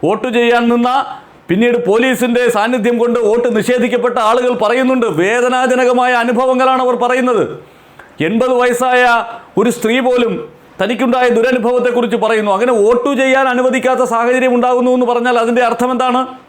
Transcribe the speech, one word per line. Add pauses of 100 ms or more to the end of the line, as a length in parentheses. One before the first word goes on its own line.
വോട്ട്
ചെയ്യാൻ (100)
നിന്ന, (600)
പിന്നീട് (100)
പോലീസിൻ്റെ (120)
സാന്നിധ്യം
കൊണ്ട്
വോട്ട്
നിഷേധിക്കപ്പെട്ട (120)
ആളുകൾ
പറയുന്നുണ്ട്. (120)
വേദനാജനകമായ (100)
അനുഭവങ്ങളാണ്
അവർ
പറയുന്നത്. (840)
എൺപത്
വയസ്സായ (560)
ഒരു
സ്ത്രീ (100)
പോലും (460)
തനിക്കുണ്ടായ (100)
ദുരനുഭവത്തെക്കുറിച്ച്
പറയുന്നു.
അങ്ങനെ (100)
വോട്ട് (120)
ചെയ്യാൻ
അനുവദിക്കാത്ത (100)
സാഹചര്യം
ഉണ്ടാകുന്നു
എന്ന്
പറഞ്ഞാൽ
അതിൻ്റെ
അർത്ഥം
എന്താണ്? (280)